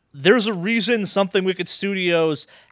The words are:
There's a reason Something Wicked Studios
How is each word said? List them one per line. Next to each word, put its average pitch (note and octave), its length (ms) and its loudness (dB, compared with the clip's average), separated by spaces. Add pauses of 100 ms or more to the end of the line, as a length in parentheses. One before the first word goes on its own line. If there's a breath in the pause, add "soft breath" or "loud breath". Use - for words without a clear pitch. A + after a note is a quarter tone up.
(140)
There's G3 320 4
a A3+ 80 -2
reason G#3 520 -2
Something F#3+ 380 0
Wicked F3+ 240 -2
Studios E3+ 800 -2 (260 soft breath)